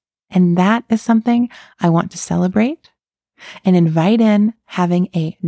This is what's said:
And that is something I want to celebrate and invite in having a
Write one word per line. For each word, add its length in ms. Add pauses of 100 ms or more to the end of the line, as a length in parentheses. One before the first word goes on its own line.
(300)
And 280
that 300
is 120
something 480 (300)
I 120
want 200
to 80
celebrate 720 (760)
and 120
invite 440
in 340 (100)
having 500
a 340